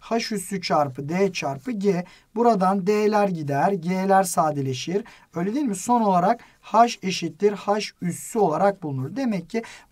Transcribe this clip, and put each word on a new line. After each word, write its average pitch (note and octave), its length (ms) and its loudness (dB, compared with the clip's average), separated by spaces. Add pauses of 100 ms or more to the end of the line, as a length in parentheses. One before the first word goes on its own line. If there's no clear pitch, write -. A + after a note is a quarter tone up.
H A3+ 340 -4
üssü F#3+ 280 -6
çarpı C#3 460 -2
D F#3+ 240 0
çarpı C#3 380 -8
G. F#3+ 340 0 (300)
Buradan G3+ 520 2
D'ler G#3 420 2
gider, D#3 440 0
G'ler F#3+ 500 2
sadeleşir. D#3 840 -2 (300)
Öyle F#3 200 -2
değil D4 120 -2
mi? G3 100 -2
Son A#3+ 240 0
olarak G3 400 2 (200)
H A#3 420 4
eşittir F#3+ 500 -2
H G#3 280 -2 (220)
üssü F3+ 360 -6
olarak F#3+ 440 2
bulunur. C#3 340 -6
Demek G#3+ 340 -4
ki A3+ 120 -4 (300)